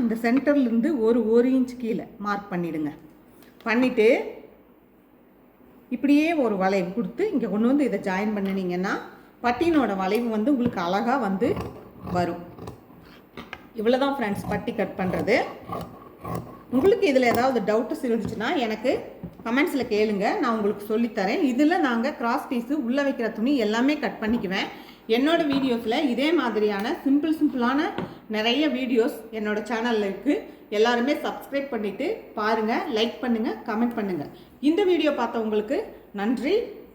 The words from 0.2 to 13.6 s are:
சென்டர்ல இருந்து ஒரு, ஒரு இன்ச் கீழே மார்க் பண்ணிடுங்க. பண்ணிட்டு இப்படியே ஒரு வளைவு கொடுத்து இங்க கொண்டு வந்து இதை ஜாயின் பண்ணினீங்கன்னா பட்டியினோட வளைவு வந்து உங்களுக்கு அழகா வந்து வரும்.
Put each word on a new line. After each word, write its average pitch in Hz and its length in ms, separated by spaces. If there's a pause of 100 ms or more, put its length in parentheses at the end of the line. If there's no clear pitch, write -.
சென்டர்ல 269 460
இருந்து 233 200 (160)
ஒரு, 240 140 (140)
ஒரு 240 140 (100)
இன்ச் 247 260
கீழே 214 220 (200)
மார்க் 202 280
பண்ணிடுங்க. 160 380 (760)
பண்ணிட்டு 226 400 (1900)
இப்படியே 285 340 (160)
ஒரு 214 100 (100)
வளைவு 190 320
கொடுத்து - 260 (100)
இங்க 233 200
கொண்டு 214 180
வந்து 285 180
இதை 196 180
ஜாயின் 208 300
பண்ணினீங்கன்னா 190 560 (520)
பட்டியினோட 247 480 (100)
வளைவு 226 340
வந்து 220 180
உங்களுக்கு 233 340
அழகா 226 260 (140)
வந்து 190 200 (680)
வரும். 170 280 (1300)